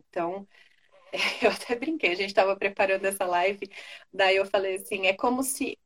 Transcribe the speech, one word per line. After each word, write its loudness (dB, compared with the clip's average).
Então, -6
<laughs> -4
eu 6
até -4
brinquei, -2
a -2
gente -2
tava 4
preparando 0
essa -2
live, 0
daí 4
eu 2
falei 0
assim, -4
é 4
como 0
se -4